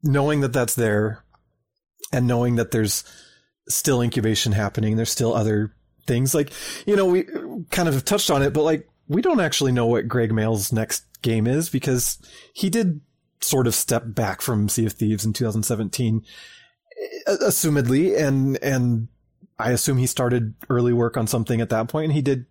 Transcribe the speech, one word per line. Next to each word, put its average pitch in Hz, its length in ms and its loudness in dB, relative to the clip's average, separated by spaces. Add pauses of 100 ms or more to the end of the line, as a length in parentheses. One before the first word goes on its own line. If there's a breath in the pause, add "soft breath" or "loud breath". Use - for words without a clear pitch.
knowing 143 380 2
that 127 120 -2
that's 123 220 0
there 107 480 0 (880)
and 123 140 0
knowing 120 280 2
that 117 160 0
there's 110 320 0 (640 loud breath)
still 127 340 0
incubation 110 500 0
happening, 107 440 0
there's 113 140 -2
still 117 240 0
other 107 400 0 (320)
things. 131 300 0
Like, 147 180 -2 (320 loud breath)
you 202 100 2
know, 196 100 4
we 185 200 2 (460)
kind 170 180 0
of 135 160 0
touched 208 240 0
on 139 140 2
it, 139 100 2
but, 151 100 2
like, 156 240 0 (200)
we 165 140 0
don't 311 200 2
actually 143 300 0
know 120 160 2
what 120 200 2
Greg 117 240 0
Mail's 110 400 0
next 110 320 -2 (180)
game 113 260 2
is 147 220 0
because 127 480 -2 (360 loud breath)
he 190 160 -2
did 180 320 0 (400)
sort 131 260 0
of 110 80 0
step - 300 -2
back 104 360 -4
from 104 280 0
Sea 113 160 0
of 101 80 -4
Thieves 107 320 -2
in 110 80 0
two 127 100 -2
thousand 110 200 -2
seventeen, 113 600 -2 (1040 loud breath)
uh, 202 140 2
assumedly, 151 760 2
and, 135 460 2
and 123 460 0 (500)
I 113 120 0
assume 127 260 0
he 127 100 2
started 120 460 0 (160)
early 123 240 2
work 120 240 2
on 113 100 0
something 117 340 0
at 113 80 -2
that 113 180 0
point, 156 180 -2
and 156 80 0
he 147 80 2
did 131 300 0